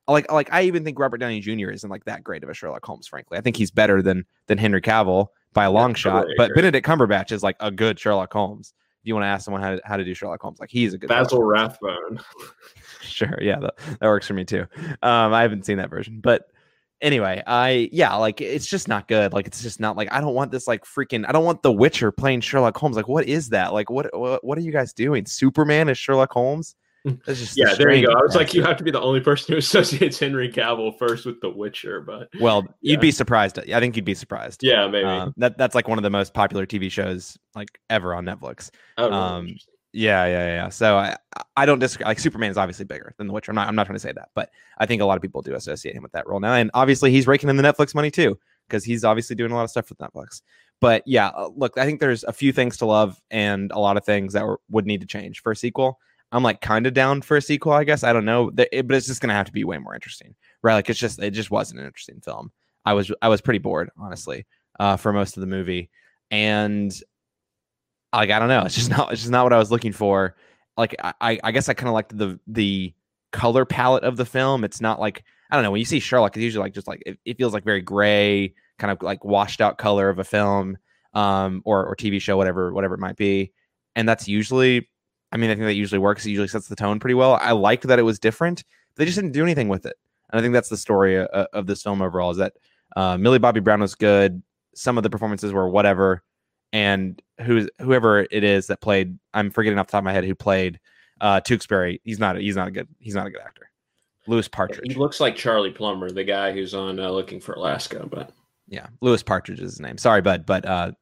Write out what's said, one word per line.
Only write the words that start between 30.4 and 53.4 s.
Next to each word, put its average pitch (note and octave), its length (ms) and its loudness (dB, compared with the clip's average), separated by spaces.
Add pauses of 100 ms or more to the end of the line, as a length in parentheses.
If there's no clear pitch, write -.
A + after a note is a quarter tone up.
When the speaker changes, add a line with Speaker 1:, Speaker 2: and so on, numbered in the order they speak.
Speaker 2:
Cavill A2+ 480 -2
first A#2 280 -2
with A#2 140 -10
The F#2+ 100 -6
Witcher, G2 500 -10
but G#2+ 280 -14 (120)
Speaker 1:
Well, A2 220 4 (180)
you'd D3 140 0
Speaker 2:
yeah. C#3+ 60 2
Speaker 1:
be D3+ 120 6
surprised. A2 460 2
I - 200 -4
think A#2+ 160 0
you'd A2 100 -4
be F#2+ 100 -2
surprised. - 500 -12
Speaker 2:
Yeah, G#2+ 240 4
maybe. G2+ 180 0
Speaker 1:
Um, F#2 300 -4
that, A#2+ 220 0
that's, B2+ 180 0
like, A#2 100 2
one A2 120 0
of G#2 40 -2
the G2+ 80 0
most G2 240 -2
popular G2 320 0
T G#2 120 -6
V F#2+ 100 -4
shows, F#2 500 -6 (160)
like, G#2 240 -16 (100)
ever F2+ 260 -2
on F2 100 -6
Netflix. F2 460 -12 (280)
Speaker 2:
Oh, A#2 60 2
really? G#2 120 0
Speaker 1:
Um, F2+ 300 -2
Speaker 2:
Interesting. - 280 -18 (180)
Speaker 1:
yeah, G#2 340 2
yeah, F2 200 0
yeah. E2+ 220 -4
So G#2 280 2
I, G2 200 0 (400)
I C#3 80 2
don't C#3+ 140 4
disagree. B2 280 -2
Like, A2 120 -2
Superman A2+ 320 -2
is F#2+ 80 -4
obviously F#2+ 260 -4
bigger - 340 -16
than G#2 100 -10
The G2 40 -8
Witcher. G#2 200 -8
I'm G#2+ 40 -4
not, G2+ 120 0
I'm G#2+ 80 -4
not G#2 100 2
trying G2+ 100 -8
to F2+ 40 -12
say C2+ 120 -8
that, - 220 -18
but - 160 -6 (280)
I A2 60 0
think A2 160 0
a G#2 40 2
lot F#2+ 120 4
of F2 60 -4
people C#2 200 -8
do C2+ 120 -10
associate D2 400 -10
him A#1+ 80 -16
with - 100 -20
that - 140 -8
role G2 140 -6
now. G#2+ 140 0
And A#2 200 4
obviously C3 380 4
he's C3 140 4
raking C#3+ 220 4
in C3+ 80 2
the C#3 60 4
Netflix D3 320 2
money D3 160 -2
too, B2+ 260 2 (320)
'cause G2+ 160 -4
he's A#2 200 -4
obviously A2 320 2
doing A#2 160 -4
a - 20 -2
lot A#2+ 100 -2
of A2+ 60 -6
stuff - 180 -6
with - 100 -20
Netflix. - 440 -18 (380)
But A#2 260 4
yeah, A2 220 4
uh, F2 260 -8
look, B2+ 240 -4
I C3 80 2
think D3 140 -2
there's B2+ 240 0
a A2+ 80 -6
few C#3 200 0
things B2 260 -2
to A#2+ 80 -2
love G#2+ 440 2
and G2+ 400 -2